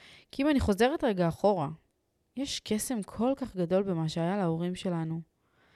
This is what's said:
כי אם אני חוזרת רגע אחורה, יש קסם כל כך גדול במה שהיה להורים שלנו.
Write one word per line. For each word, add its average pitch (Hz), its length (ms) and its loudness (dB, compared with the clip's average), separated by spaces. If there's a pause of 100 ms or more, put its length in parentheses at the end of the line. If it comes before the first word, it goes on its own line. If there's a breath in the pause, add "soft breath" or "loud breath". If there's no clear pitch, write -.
(320 loud breath)
כי 269 120 -2
אם 294 60 4
אני 277 100 4
חוזרת 233 440 4
רגע 185 240 2
אחורה, 165 420 2 (680)
יש 277 220 -6
קסם 214 440 -4
כל 247 320 -2
כך 240 200 -8
גדול 185 280 2
במה 165 260 -2
שהיה 170 280 -2
להורים 175 380 -2
שלנו. 165 460 -4 (540 soft breath)